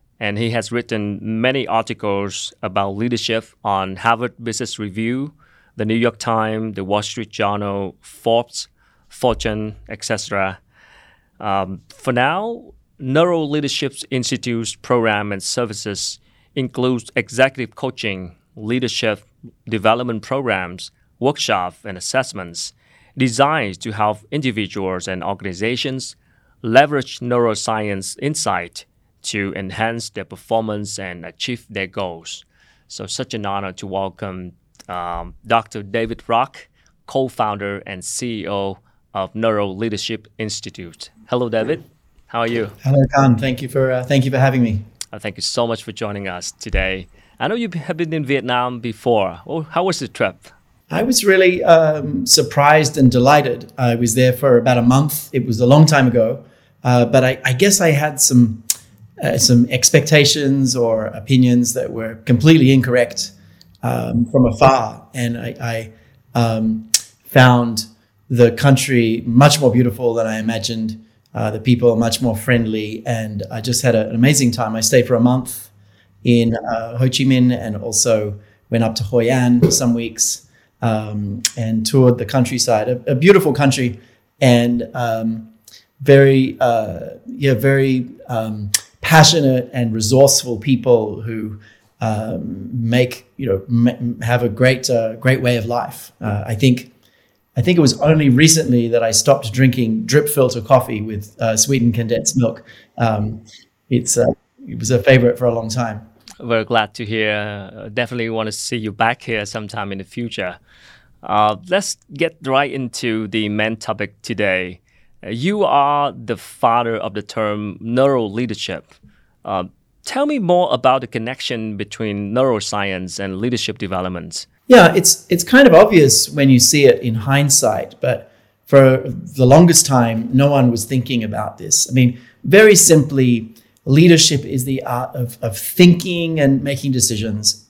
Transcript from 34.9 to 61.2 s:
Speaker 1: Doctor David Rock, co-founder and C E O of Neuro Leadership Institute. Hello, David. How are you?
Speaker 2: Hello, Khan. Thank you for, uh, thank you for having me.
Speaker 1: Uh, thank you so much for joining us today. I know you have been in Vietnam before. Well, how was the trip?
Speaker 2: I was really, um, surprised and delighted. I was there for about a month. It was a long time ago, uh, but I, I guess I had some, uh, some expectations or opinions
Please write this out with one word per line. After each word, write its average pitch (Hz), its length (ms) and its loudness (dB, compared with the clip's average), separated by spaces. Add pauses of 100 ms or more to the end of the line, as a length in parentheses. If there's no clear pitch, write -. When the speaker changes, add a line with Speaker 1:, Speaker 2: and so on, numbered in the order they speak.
Speaker 1:
Doctor 113 360 -2
David 113 460 -8
Rock, 120 400 -4 (380)
co-founder 104 800 -6
and 95 180 -14
C 113 380 -8
E 80 60 -10
O 98 300 -6 (340)
of 95 220 -8
Neuro 107 340 -2
Leadership 107 600 -8 (100)
Institute. 101 720 -12 (160)
Hello, 123 220 -4
David. 117 360 -2 (420)
How 117 140 -6
are 117 60 -2
you? 113 240 -4 (120)
Speaker 2:
Hello, 135 200 2 (120)
Khan. 135 220 4
Thank 127 240 -4
you 131 80 -10
for, 131 220 -2
uh, 127 140 -4
thank 135 200 0
you 135 60 -4
for 131 80 -2
having 131 240 2
me. 104 220 -2 (280)
Speaker 1:
Uh, - 60 -14
thank 104 180 -10
you 95 60 -16
so - 240 -2
much 113 160 -4
for 113 100 -14
joining 101 360 -8
us 90 240 -10
today. 95 560 -6 (320)
I 131 80 -2
know 202 60 -4
you 233 200 -4
have 156 220 -8
been 160 160 -6
in 160 120 -4
Vietnam 123 560 -2
before. 107 640 -2
Well, 160 180 -8
how 165 220 -4
was 185 140 -4
the 127 100 -8
trip? 98 280 -4 (540)
Speaker 2:
I 165 120 -2
was 247 200 0
really, 185 420 4
um, 151 600 2
surprised 147 720 2
and 131 140 6
delighted. 127 640 2
I 123 180 0
was 117 200 0
there 127 180 4
for 127 240 4
about 120 220 2
a 117 40 2
month. 135 500 2
It 123 140 -2
was 113 140 -2
a 123 60 2
long 147 180 8
time 147 220 4
ago, 120 380 0 (380)
uh, 123 220 4
but 127 200 2
I, 131 200 0
I 131 80 -2
guess 196 300 2
I 165 80 4
had 147 320 0
some, 120 420 4 (580)
uh, 147 140 0
some 123 320 4
expectations 139 1080 2
or 113 320 0
opinions 123 680 2